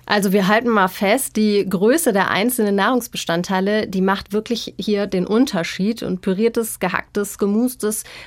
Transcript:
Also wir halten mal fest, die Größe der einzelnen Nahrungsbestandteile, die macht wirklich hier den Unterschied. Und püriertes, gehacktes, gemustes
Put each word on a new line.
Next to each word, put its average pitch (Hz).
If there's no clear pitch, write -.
Also 202
wir 196
halten 214
mal 196
fest, 214
die 208
Größe 214
der 190
einzelnen 208
Nahrungsbestandteile, 196
die 190
macht 190
wirklich 220
hier 208
den 190
Unterschied. 208
Und 185
püriertes, 220
gehacktes, -
gemustes 214